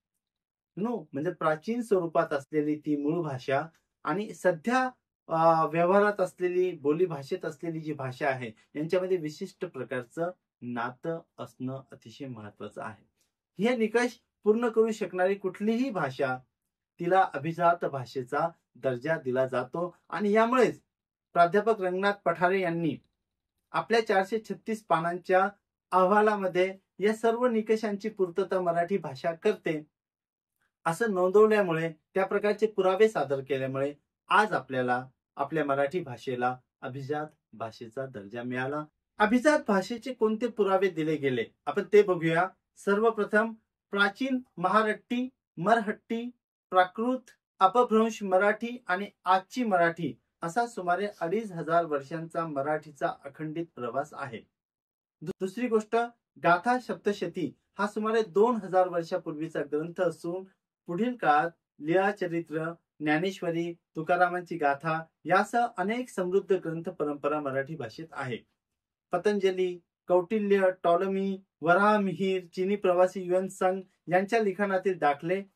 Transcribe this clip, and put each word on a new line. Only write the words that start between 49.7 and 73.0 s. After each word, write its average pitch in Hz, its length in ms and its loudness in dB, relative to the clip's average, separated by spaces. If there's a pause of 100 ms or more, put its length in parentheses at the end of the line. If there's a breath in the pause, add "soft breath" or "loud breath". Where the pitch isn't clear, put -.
असा 170 260 -2
सुमारे 180 400 -4 (140)
अडीच 190 300 -4
हजार 165 340 0
वर्षांचा 160 640 -6
मराठीचा 151 640 -4 (100)
अखंडित 156 420 -8 (100)
प्रवास 123 380 -6
आहे. 123 260 -10 (840)
दु-, 160 180 -10
दुसरी 233 280 -4
गोष्ट, 220 280 0 (480)
गाथा 233 360 4
सप्तशती 185 720 -6 (260)
हा 208 80 0
सुमारे 220 340 0
दोन 214 340 4
हजार 185 320 2
वर्षापूर्वीचा 165 760 -4
ग्रंथ 156 400 -4
असून 175 420 -4 (440)
पुढील 220 280 -2
काळात 156 340 2 (320)
लीळाचरित्र, 170 920 -2 (260)
ज्ञानेश्वरी, 170 720 -2 (220)
तुकारामांची 175 640 0
गाथा 156 460 -2 (220)
यासह 208 400 2 (120)
अनेक 233 320 -4
समृद्ध 190 440 0
ग्रंथ 165 360 -4
परंपरा 147 500 -4
मराठी 139 360 -4
भाषेत 160 360 -12
आहे. 127 260 -8 (760)
पतंजली, 185 680 0 (280)
कौटिल्य, 196 640 4 (140)
टॉलमी, 190 580 2 (200)
वराहमिहिर, 190 920 2
चीनी 185 220 -2
प्रवासी 185 460 2